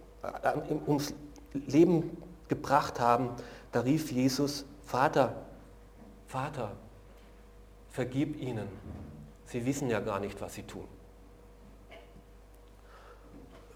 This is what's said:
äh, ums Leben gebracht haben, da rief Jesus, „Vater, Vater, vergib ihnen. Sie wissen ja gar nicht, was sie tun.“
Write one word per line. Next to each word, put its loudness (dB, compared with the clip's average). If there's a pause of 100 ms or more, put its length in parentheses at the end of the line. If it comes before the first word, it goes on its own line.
(240)
äh, -2 (140)
ums 2 (400)
Leben 4 (240)
gebracht 2
haben, 4 (420)
da 4
rief 2
Jesus, 2 (180)
„Vater, 4 (840)
Vater, -4 (1160)
vergib -2
ihnen. -6 (760)
Sie -6
wissen 0
ja 2
gar -2
nicht, -6
was -8
sie -10
tun.“ -12 (3000)